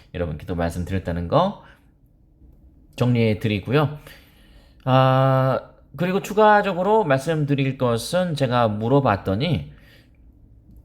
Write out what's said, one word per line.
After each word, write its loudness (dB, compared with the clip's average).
여러분께 -6
또 -6
말씀드렸다는 -4
거 0
정리해드리고요. 0
아, 2
그리고 -2
추가적으로 2
말씀드릴 0
것은, -2
제가 0
물어봤더니 0